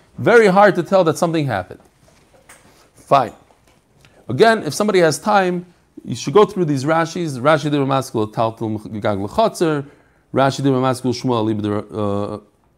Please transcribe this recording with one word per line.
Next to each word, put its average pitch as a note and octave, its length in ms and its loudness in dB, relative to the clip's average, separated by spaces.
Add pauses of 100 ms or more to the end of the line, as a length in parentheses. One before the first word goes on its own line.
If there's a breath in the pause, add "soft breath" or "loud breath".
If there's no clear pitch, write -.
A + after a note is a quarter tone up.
(180 soft breath)
very G#3 300 6
hard F#3+ 280 6
to F3 80 -2
tell F#3+ 200 2
that D#3+ 140 0
something E3 280 -2
happened. G2+ 340 -6 (1160 soft breath)
Fine. B2+ 380 2 (960 soft breath)
Again, G3 340 2
if D3+ 100 -6
somebody G#3 260 0
has D#3+ 200 2
time, F#3 460 0 (400 soft breath)
you B2 100 -8
should C#3+ 180 -8
go G3+ 120 8
through F#3 200 -4
these C#3 200 -2
Rashis. D#3+ 520 -2
Rashi D3 320 0
de D3 80 0
Ramaskul C3 540 -2
Taltul A2 680 -6
Gag G#2 180 -2
L'Chotzer, D#3 680 -2 (480 soft breath)
Rashi C3+ 300 0
de C#3 60 2
Ramaskul B2+ 440 0
Shmuel A#2+ 240 -2
Ali A2 180 -2
B'der, G#2 840 -4
uh, - 20 -16 (380)